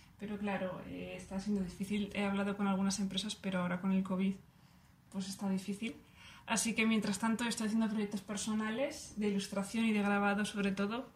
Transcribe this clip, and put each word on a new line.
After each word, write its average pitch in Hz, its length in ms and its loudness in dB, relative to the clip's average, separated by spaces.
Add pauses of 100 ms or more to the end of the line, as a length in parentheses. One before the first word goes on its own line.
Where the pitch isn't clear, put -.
(180)
pero 208 180 -6
claro, 190 520 -2
eh, 180 280 -8
está 190 220 -6
siendo 202 240 0
difícil. 202 500 -2
He 202 120 0
hablado 196 320 0
con 202 100 0
algunas 196 320 2
empresas, 196 380 -2
pero 185 240 -2
ahora 180 200 0
con 190 120 2
el 190 100 6
covid, 190 320 2 (800)
pues, 196 160 -4
está 196 200 -4
difícil. 196 460 -2 (500)
Así 226 300 2
que, 226 120 4
mientras 220 340 4
tanto, 226 240 2
estoy 220 240 0
haciendo 220 200 4
proyectos 208 340 -2
personales 220 920 -2
de 208 120 2
ilustración 196 560 0
y 220 80 4
de 208 100 4
grabado, 202 420 2
sobre 202 280 0
todo. 208 440 -2